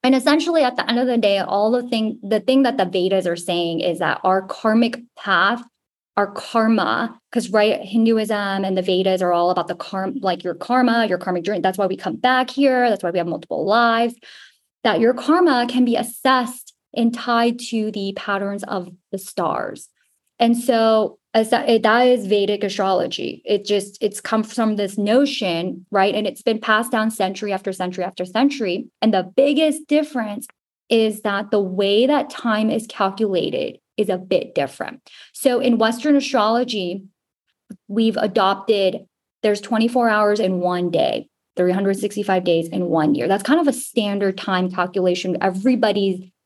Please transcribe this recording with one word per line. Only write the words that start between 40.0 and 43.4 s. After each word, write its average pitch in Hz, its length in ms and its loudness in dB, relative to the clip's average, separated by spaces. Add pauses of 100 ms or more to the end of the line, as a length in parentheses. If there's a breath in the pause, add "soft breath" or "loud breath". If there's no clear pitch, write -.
hours 208 320 2
in 185 220 0
one 180 280 -2
day, 147 380 0 (300)
three 180 160 2
hundred 196 240 0
sixty-five 196 480 -2
days 165 240 0
in 180 160 -4
one 160 280 2
year. 143 140 -2
That's 196 160 0